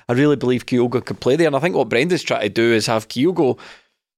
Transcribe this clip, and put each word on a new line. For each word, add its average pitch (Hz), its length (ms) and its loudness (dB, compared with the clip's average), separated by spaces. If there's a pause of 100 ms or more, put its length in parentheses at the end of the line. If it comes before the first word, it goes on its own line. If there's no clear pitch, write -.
I 120 60 0
really 143 240 2
believe 123 280 -2
Kyogo 123 400 0
can - 120 -8
play 127 180 0
there." 165 120 2
And 143 80 0
I 135 40 0
think 180 160 -2
what 127 140 0
Brendan's 160 340 0
trying - 200 -4
to 104 60 -2
do 113 240 2
is 107 140 0
have 110 220 -2
Kyogo 151 500 0 (580)